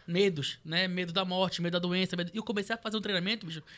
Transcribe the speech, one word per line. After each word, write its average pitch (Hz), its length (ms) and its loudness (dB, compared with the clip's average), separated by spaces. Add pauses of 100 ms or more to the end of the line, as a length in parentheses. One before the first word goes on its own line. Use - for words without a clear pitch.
medos, 170 580 2
né? 170 240 0
Medo 180 240 -2
da 190 120 2
morte, 185 380 2
medo 170 120 2
da 180 40 2
doença, 180 380 2
medo. 180 180 -2
E - 20 -10
eu 220 60 0
comecei 208 320 -2
a 220 40 -2
fazer 214 180 -4
um 214 40 -2
treinamento, 196 460 0
bicho, 160 160 -8 (160)